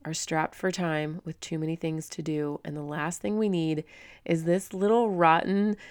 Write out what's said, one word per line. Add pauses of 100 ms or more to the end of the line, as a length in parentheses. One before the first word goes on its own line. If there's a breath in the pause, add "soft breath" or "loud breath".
are
strapped
for
time
with
too
many
things
to
do,
and
the
last
thing
we
need (400 loud breath)
is
this
little
rotten, (160 loud breath)